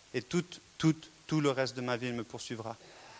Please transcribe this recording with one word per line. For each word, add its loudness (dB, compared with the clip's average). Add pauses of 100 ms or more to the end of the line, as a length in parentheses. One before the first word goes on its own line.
(140)
et 0
tout, 0 (340)
tout, 6 (300)
tout 2
le 6
reste 2
de -2
ma 0
vie, -2
il -2
me -2
poursuivra, -8 (440)